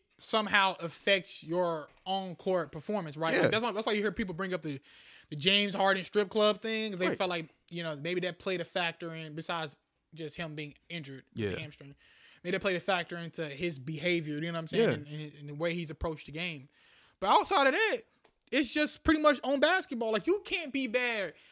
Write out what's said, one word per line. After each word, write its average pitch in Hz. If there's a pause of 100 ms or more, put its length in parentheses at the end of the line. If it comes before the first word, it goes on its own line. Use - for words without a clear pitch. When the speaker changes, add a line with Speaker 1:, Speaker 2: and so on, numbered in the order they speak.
(200)
Speaker 1:
somehow 196
affects 180
your 165 (160)
on-court 185
performance, 165
right? 160
Like, -
Speaker 2:
Yeah. -
Speaker 1:
that's 226
why, 240
that's 214
why 240
you 208
hear 208
people 190
bring 185
up 175
the, 143 (500)
the 151
James 196
Harden 190
strip 208
club 214
thing, 220
'cause 185
they 180
Speaker 2:
Right. -
Speaker 1:
felt 185
like, 165 (220)
you 170
know, 156
maybe 170
that 175
played 185
a 170
factor 170
in, 160
besides 160 (380)
just 156
him 160
being 147 (140)
injured 139 (100)
with 113
the 98
Speaker 2:
Yeah. 90
Speaker 1:
hamstring. 139 (480)
Maybe 175
that 190
played 196
a 170
factor 175
into 165
his 147
behavior, 151
you 147
know 170
what 165
I'm 165
saying? 208
Speaker 2:
Yeah. 131
Speaker 1:
And, 147
and, 151
and 147
the 147
way 165
he's 170
approached 160
the -
game. 156 (520)
But 190
outside 302
of 262
that, 403 (540)
it's 262
just 302
pretty 311
much 294
on 269
basketball. 285
Like, 220
you 403
can't 330
be 269
bad 220 (180)